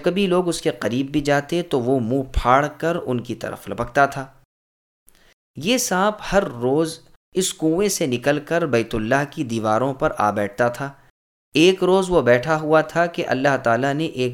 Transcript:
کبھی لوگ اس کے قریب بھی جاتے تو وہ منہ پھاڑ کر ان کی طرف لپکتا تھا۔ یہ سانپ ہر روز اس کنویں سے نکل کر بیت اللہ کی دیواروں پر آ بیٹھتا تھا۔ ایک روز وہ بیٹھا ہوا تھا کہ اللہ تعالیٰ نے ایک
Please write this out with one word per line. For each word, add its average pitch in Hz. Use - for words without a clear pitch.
کبھی 185
لوگ 180
اس 165
کے 160
قریب 135
بھی 147
جاتے 143
تو 160
وہ 131
منہ 127
پھاڑ 135
کر 165
ان 127
کی 110
طرف -
لپکتا 120
تھا۔ 139
یہ 208
سانپ 208
ہر 196
روز 143
اس 185
کنویں 165
سے 185
نکل 139
کر 165
بیت 117
اللہ 117
کی 160
دیواروں 113
پر 151
آ 104
بیٹھتا 104
تھا۔ 139
ایک 185
روز 185
وہ 175
بیٹھا 127
ہوا 156
تھا 165
کہ 170
اللہ 135
تعالیٰ 123
نے 151
ایک 127